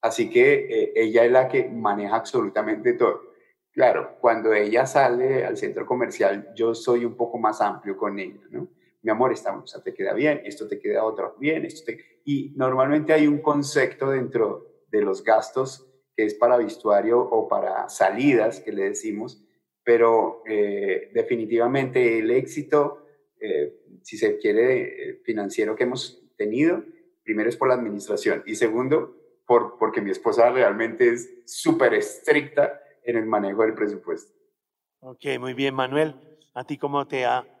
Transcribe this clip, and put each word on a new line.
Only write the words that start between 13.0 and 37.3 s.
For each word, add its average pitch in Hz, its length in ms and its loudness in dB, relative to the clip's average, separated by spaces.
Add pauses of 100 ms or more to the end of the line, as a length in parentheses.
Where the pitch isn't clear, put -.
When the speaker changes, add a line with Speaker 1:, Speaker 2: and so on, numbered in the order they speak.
Speaker 1:
hay 156 140 6
un 147 140 2
concepto 143 680 0
dentro 113 560 -2 (220)
de 107 120 2
los 98 220 -2
gastos - 640 0 (280)
que 110 100 0
es 104 100 -2
para 120 220 4
vestuario 107 640 2
o 113 280 0
para - 420 -2
salidas, 113 680 2
que - 140 -10
le 98 160 -4
decimos, 107 540 -8 (400)
pero, 113 640 4
eh, 101 680 -2
definitivamente 117 1080 0
el 110 100 0
éxito, 139 760 0 (340)
eh, 80 340 -4 (300)
si - 140 -16
se 104 200 0
quiere, 120 720 0
eh, - 140 -16
financiero 107 520 -4
que 127 80 -2
hemos 123 380 -6 (160)
tenido, 139 460 0 (400)
primero 107 260 -2
es 120 80 -6
por 131 120 0
la 127 60 4
administración 104 680 -4
y 110 100 -8
segundo, 123 600 -2 (320)
por, 117 320 2
porque 107 220 0
mi 101 100 -4
esposa 117 400 4
realmente 113 580 2
es 120 200 -4 (160)
súper - 500 0
estricta 143 840 -2 (240)
en 120 140 -2
el 110 80 -2
manejo 104 380 -2
del 110 100 0
presupuesto. 101 580 -6 (680)
Speaker 2:
Ok, 131 260 -18 (140)
muy 127 160 -8
bien. 135 180 -2
Manuel, 143 400 -2 (400)
¿a 127 100 -10
ti 143 140 -10
cómo 143 300 -4
te 131 180 -4
ha, 123 180 0 (180)